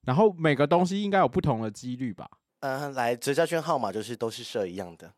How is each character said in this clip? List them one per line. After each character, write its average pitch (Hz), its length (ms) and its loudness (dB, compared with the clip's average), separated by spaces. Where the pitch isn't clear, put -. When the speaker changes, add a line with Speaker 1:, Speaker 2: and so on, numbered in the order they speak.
Speaker 1:
然 127 120 0
后 208 200 6
每 160 200 2
个 139 120 4
东 175 180 4
西 190 180 -2
应 202 60 -2
该 196 120 4
有 151 80 6
不 180 120 0
同 127 220 0
的 110 80 -4
几 123 260 -10
率 123 160 -6
吧？ - 160 -14
Speaker 2:
呃， 139 320 -6
来， 123 260 0
折 139 160 -2
价 160 140 2
券 160 160 -2
号 156 160 0
码 110 120 -2
就 107 120 -4
是 117 120 -8
都 113 160 -4
是 117 140 -12
设 107 220 -4
一 90 80 -8
样 90 240 -10
的。 - 200 -20